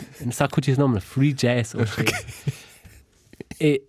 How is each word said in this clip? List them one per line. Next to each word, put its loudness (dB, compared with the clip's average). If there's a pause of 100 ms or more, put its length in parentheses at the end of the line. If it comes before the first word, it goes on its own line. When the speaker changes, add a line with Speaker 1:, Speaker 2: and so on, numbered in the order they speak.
(200)
Speaker 1:
non -6
sa 0
come 0
si 2
chiama, 4
free 0
jazz 0
o -2
Speaker 2:
Ok. -2 (1500)
Speaker 1:
e, 0